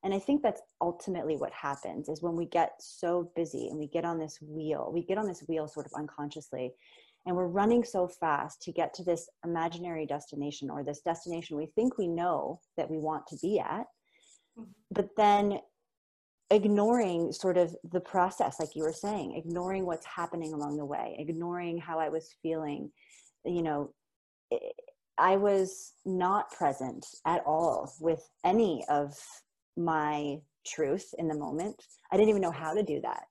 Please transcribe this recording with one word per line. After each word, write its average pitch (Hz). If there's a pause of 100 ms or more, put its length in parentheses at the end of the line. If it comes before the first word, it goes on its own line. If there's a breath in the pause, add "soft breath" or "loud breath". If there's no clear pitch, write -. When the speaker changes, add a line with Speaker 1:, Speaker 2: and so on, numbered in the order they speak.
Speaker 1:
and 196
I 196
think 285
that's 208 (180)
ultimately 175
what -
happens, 139
is 151
when 170
we 170
get 165
so 175
busy 156
and 156
we 151
get 165
on 170
this 156
wheel, 151
we 170
get 190
on 214
this 175
wheel 160
sort 147
of -
unconsciously, 147 (540 soft breath)
and 180
we're 180
running 214
so 180
fast 156
to 175
get 160
to 180
this 170 (160)
imaginary 170
destination, 143
or 143
this 143
destination 170
we 156
think 240
we 185
know 165 (180)
that 156
we 160
want 151
to 147
be 196
at, 208 (720 soft breath)
Speaker 2:
Mm-hmm. 226 (200)
Speaker 1:
but 202
then 202 (920)
ignoring 208
sort 180
of 170 (160)
the 180
process, -
like 156
you 156
were 160
saying, 190
ignoring 180
what's 165
happening 170
along 147
the 151
way, 139
ignoring 170
how 160
I 156
was 160
feeling. 151 (540 soft breath)
You 175
know, 147 (580)
I, - (600)
I 185
was 196 (120)
not 185
present 135 (180)
at 165
all 156
with 160 (160)
any 185
of 143 (600)
my 151 (280)
truth 156
in 165
the 151
moment. 165 (300 soft breath)
I 185
didn't 214
even 202
know 170
how 156
to 214
do 151
that. 113